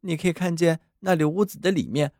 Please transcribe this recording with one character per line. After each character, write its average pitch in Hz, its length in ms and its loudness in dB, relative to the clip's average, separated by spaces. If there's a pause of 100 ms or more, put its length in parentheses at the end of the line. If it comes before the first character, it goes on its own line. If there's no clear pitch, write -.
你 170 160 -4
可 185 100 -2
以 175 60 0
看 170 240 -4
见 165 240 2 (180)
那 185 140 0
里 156 100 2
屋 170 220 2
子 - 140 -14
的 190 100 0
里 175 160 0
面 147 340 -2